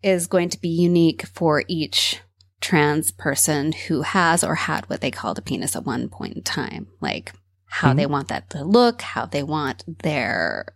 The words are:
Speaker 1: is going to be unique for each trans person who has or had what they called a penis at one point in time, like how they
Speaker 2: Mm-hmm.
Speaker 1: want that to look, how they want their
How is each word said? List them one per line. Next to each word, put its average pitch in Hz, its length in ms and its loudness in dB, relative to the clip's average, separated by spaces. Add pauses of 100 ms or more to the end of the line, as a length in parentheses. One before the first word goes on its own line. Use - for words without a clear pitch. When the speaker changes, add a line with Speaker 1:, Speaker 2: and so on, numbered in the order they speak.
Speaker 1:
is 185 260 2
going 175 220 2
to - 100 -8
be 175 80 -2
unique 170 640 4
for 151 320 2
each - 540 -2 (400)
trans 151 500 2
person 147 640 0
who 156 300 -2
has 170 420 2
or 156 100 0
had - 340 -4
what - 120 -6
they 127 100 -2
called - 280 -6
a 208 40 -10
penis - 320 -4
at - 100 -8
one 123 240 -4
point - 280 -10
in - 80 -10
time, - 420 -4 (140)
like - 320 -6 (320)
how - 280 0
they 143 120 4
Speaker 2:
Mm-hmm. 139 80 0
Speaker 1:
want 139 160 -2
that - 220 -6
to 147 120 -8
look, 233 400 4
how - 240 -4
they 143 160 -4
want 147 400 -4 (200)
their 90 720 -2